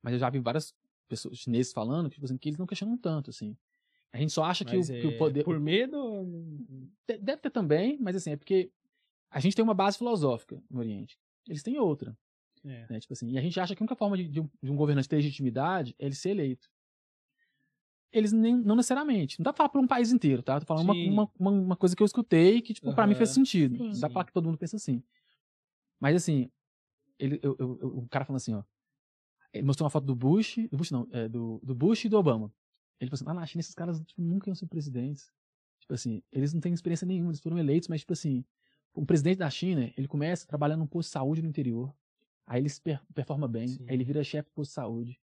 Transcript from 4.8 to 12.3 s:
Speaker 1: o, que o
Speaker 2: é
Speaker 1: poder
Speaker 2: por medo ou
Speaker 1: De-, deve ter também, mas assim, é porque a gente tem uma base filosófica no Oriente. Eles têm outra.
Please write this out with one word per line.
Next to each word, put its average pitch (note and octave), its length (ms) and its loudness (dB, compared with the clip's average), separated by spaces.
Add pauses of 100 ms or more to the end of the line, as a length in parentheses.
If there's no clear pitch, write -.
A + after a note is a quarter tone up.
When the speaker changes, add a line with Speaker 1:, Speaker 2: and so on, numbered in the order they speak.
Speaker 1:
o, - 20 -6
que A#2+ 140 -4
o D3 60 2
Speaker 2:
é - 40 -4
Speaker 1:
poder D3 280 2
Speaker 2:
por E3 140 0
medo G#3+ 380 0
ou A3 300 -6 (800)
Speaker 1:
De-, A3 100 -2
deve B3 220 -4
ter C#4+ 100 -4
também, G3 500 2
mas F#3+ 160 -2
assim, E3+ 160 -4
é D3 40 -4
porque F#3 340 0 (600)
a C#3 100 -4
gente F#3+ 160 4
tem A3+ 80 4
uma A3 100 4
base G3 220 2
filosófica D#3+ 720 -2
no C3 120 -8
Oriente. G#2+ 380 -8 (300)
Eles D#3 140 -8
têm C4 160 -4
outra. D3 380 -2 (460)